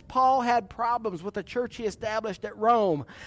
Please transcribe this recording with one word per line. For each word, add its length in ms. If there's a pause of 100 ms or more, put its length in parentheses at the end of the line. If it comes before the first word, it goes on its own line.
Paul 340
had 280
problems 540
with 140
a 60
church 340
he 100
established 580
at 100
Rome. 480 (240)